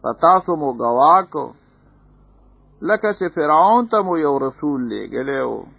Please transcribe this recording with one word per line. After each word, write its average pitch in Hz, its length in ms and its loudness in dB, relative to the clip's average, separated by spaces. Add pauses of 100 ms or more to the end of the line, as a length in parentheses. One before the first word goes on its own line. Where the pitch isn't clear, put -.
په 113 100 -6 (140)
تاسو 180 260 4 (100)
مو 143 80 -2 (120)
ګواه 139 400 4 (120)
کو، 139 120 -6 (1400)
لکه 214 360 -2
چې 185 80 -4 (100)
فرعون 175 560 4
ته 220 100 2
مو 180 160 -2
یو 147 180 2 (120)
رسول 143 320 -4 (120)
لېږلی 120 580 -6
و. 117 40 -6 (260)